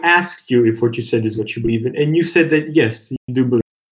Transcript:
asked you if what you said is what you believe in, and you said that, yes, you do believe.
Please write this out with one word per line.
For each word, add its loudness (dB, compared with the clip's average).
asked -6
you 4
if 0
what 0
you -4
said 0
is -4
what -6
you -6
believe -2
in, -6
and 0
you 4
said 2
that, 0
yes, 0
you -8
do 2
believe. 2